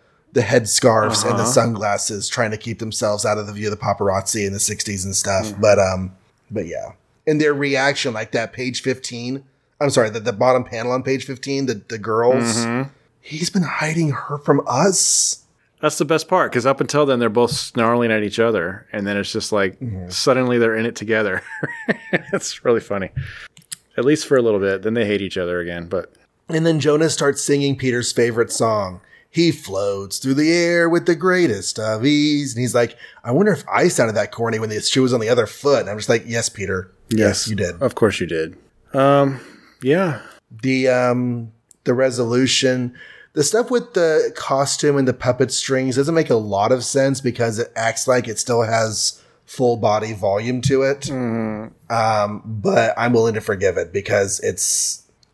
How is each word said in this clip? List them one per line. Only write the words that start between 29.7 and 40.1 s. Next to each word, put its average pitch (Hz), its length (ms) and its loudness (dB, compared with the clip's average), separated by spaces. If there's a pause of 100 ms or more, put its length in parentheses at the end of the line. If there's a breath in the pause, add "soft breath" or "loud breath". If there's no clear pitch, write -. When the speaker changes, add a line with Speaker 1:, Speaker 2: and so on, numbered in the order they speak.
Speaker 1:
through 131 160 0
the 151 180 2
air 170 360 2
with 170 180 2
the 175 80 4
greatest 160 640 0
of 110 260 -2
ease. 147 500 2
And 113 60 -4
he's 120 140 -2
like, 120 220 2 (260 loud breath)
"I 120 80 -6
wonder 185 220 4
if - 200 -4
I 123 160 4
sounded 117 280 2
that 104 160 -2
corny 113 260 -2
when 110 120 -4
the 107 100 -6
shoe - 220 2
was 127 120 4
on 123 60 2
the 110 80 -2
other 117 180 4
foot." 135 360 2
And 95 80 -6
I'm 104 80 -6
just 104 100 -10
like, 117 180 2
"Yes, 113 220 -2
Peter. 92 420 -6 (200)
Yes, 110 100 2
Speaker 2:
Yes. 104 280 2
Speaker 1:
you 107 80 -2
did." 87 240 -4
Speaker 2:
Of 127 140 -2
course 104 260 2
you 90 60 -2
did. 80 300 -4 (360)
Um, 139 480 4 (420 loud breath)
yeah. 151 380 0 (420 loud breath)